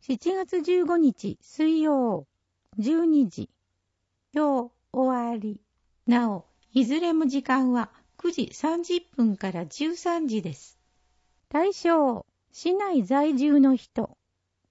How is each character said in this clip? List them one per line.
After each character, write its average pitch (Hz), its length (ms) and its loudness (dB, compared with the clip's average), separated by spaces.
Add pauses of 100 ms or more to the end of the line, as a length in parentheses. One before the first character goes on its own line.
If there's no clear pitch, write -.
七 269 340 -4
月 370 280 -2
十 359 220 2
五 339 140 0
日 269 420 0
水 311 400 0
曜、 254 480 0 (500)
十 311 280 0
二 285 220 4
時。 - 220 -10 (840)
表 277 360 0 (200)
終 254 360 -2
わ 233 80 -6
り。 208 240 -8 (460)
な 240 240 2
お、 190 160 -8 (260)
い 262 120 2
ず 277 160 -2
れ 339 120 0
も 320 140 2
時 269 160 -2
間 262 300 0
は 240 180 -2 (320)
九 349 80 -2
時 285 220 -6
三 330 320 -4
十 349 160 -2 (160)
分 220 200 2
か 190 140 -6
ら 170 160 -8
十 311 300 -6
三 339 320 -4
時 214 140 -4
で 165 100 -8
す。 - 260 -20 (720)
対 359 240 0
象、 302 520 0 (280)
市 - 200 -4
内 381 300 0
在 277 340 0
住 294 220 4
の 269 160 6
人。 - 420 -8 (540)